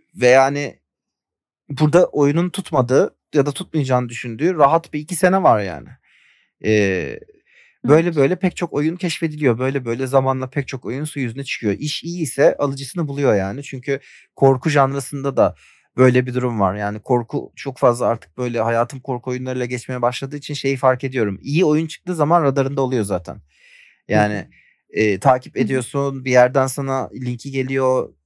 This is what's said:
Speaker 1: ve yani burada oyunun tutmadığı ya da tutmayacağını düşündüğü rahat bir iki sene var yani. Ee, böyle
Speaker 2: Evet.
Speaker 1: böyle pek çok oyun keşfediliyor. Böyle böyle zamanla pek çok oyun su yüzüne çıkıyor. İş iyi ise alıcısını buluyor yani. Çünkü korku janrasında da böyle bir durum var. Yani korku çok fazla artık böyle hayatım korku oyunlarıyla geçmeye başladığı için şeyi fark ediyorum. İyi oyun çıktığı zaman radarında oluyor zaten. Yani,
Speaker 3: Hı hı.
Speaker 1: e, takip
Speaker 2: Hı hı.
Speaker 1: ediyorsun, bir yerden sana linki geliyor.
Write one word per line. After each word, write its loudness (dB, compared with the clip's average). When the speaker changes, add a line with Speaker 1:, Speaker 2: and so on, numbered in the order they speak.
Speaker 1:
ve 6
yani 4
burada 4
oyunun 2
tutmadığı 0
ya 4
da -4
tutmayacağını -2
düşündüğü -4
rahat 2
bir -4
iki -8
sene 2
var 4
yani. -8
Ee, 0
böyle 6
Speaker 2:
Evet. -4
Speaker 1:
böyle 2
pek -2
çok -6
oyun -2
keşfediliyor. -2
Böyle -4
böyle -4
zamanla 0
pek -4
çok -10
oyun -6
su -10
yüzüne -6
çıkıyor. -2
İş -6
iyi -6
ise 2
alıcısını -4
buluyor 2
yani. -2
Çünkü -8
korku 4
janrasında 0
da 4
böyle 6
bir -6
durum -2
var. 2
Yani -6
korku -4
çok -10
fazla 2
artık -6
böyle -4
hayatım -2
korku -8
oyunlarıyla -6
geçmeye -8
başladığı -4
için -12
şeyi -4
fark 0
ediyorum. -4
İyi 0
oyun 2
çıktığı -10
zaman 2
radarında 0
oluyor 0
zaten. -6
Yani, 2
Speaker 3:
Hı -6
hı. 2
Speaker 1:
e, 0
takip 0
Speaker 2:
Hı -4
hı. 2
Speaker 1:
ediyorsun, -4
bir -4
yerden 4
sana -6
linki -8
geliyor. -2